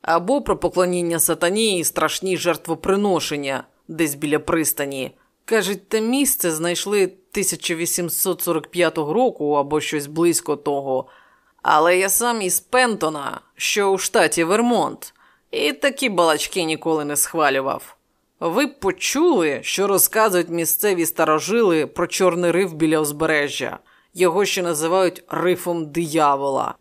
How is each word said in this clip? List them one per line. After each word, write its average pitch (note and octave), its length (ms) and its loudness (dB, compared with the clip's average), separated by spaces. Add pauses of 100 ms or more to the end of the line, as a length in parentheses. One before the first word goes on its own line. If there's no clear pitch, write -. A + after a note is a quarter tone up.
Або F3+ 400 0
про F#3 160 -2
поклоніння F3 640 0
сатані F3+ 600 0
і D#3+ 40 -2
страшні E3+ 540 -2
жертвоприношення D#3+ 1300 -2 (240)
десь D#3+ 280 -2
біля D3 240 0
пристані. C#3+ 720 -2 (340)
Кажуть, G3 440 0
те A3 120 0
місце A#3+ 500 0
знайшли F3 560 0 (240)
тисяча F3+ 440 -4
вісімсот E3+ 640 -4
сорок D#3+ 260 -2
п'ятого D#3+ 460 0
року F#3+ 400 0
або C#3+ 280 0
щось C#3+ 260 -4
близько D#3+ 480 0
того. C#3 500 -2 (560)
Але E3+ 360 4
я F#3+ 120 2
сам A3+ 320 0
із F3+ 180 -2
Пентона, E3+ 800 0 (140)
що G3+ 360 0
у F#3+ 60 2
штаті E3+ 460 2
Вермонт, G3+ 680 0 (380)
і A#3 220 -2
такі C4+ 360 -2
балачки E3+ 540 0
ніколи D#3 420 -2
не D3 100 -6
схвалював. C#3 800 -2 (440)
Ви F3 260 0
б - 140 -12
почули, F#3 800 0
що - 260 -2
розказують F#3+ 640 2
місцеві E3+ 560 0
старожили D#3 840 2
про E3+ 200 -4
чорний F3 440 2
риф F3 220 0
біля D#3 260 2
узбережжя. D3 800 -2 (340)
Його F3+ 320 2
ще F#3+ 160 -2
називають E3+ 680 0
рифом E3 640 -2
диявола. C#3 880 0